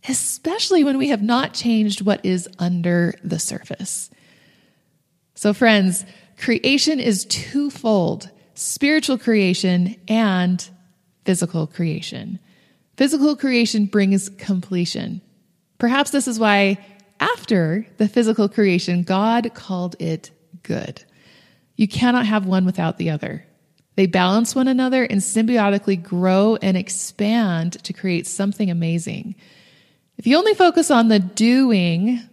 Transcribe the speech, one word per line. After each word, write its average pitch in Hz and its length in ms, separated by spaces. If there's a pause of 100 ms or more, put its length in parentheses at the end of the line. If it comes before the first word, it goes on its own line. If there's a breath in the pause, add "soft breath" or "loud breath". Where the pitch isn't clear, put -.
especially 330 760
when 269 140
we 277 120
have 214 120
not 240 320
changed 214 480
what 196 240
is 185 240 (100)
under 175 540 (100)
the 165 160
surface. - 720 (1300 soft breath)
So 208 180
friends, 202 520 (320 loud breath)
creation 269 600
is 208 260
twofold, 220 1040 (240 soft breath)
spiritual 285 640
creation 185 800 (120)
and 185 640 (560)
physical 170 420
creation. - 720 (580 soft breath)
Physical 285 380
creation 233 500
brings 196 440
completion. - 920 (560)
Perhaps 269 340
this 277 160
is 226 100
why 202 460 (360 loud breath)
after 208 680 (100)
the 214 120
physical 220 400
creation, 175 540
God 226 500
called 180 460
it 160 320 (320)
good. - 400 (720 soft breath)
You 220 120
cannot 240 400
have 208 180
one 185 200
without 180 340
the 170 100
other. - 340 (520)
They 196 100
balance 185 480
one 262 140
another 254 360
and 196 160
symbiotically 202 840
grow 185 600
and 185 160
expand 190 1040
to - 80
create 180 360
something 202 420
amazing. 170 680 (840 soft breath)
If 226 100
you 277 100
only 415 160
focus 330 380
on 233 160
the 220 100
doing 220 1040 (120)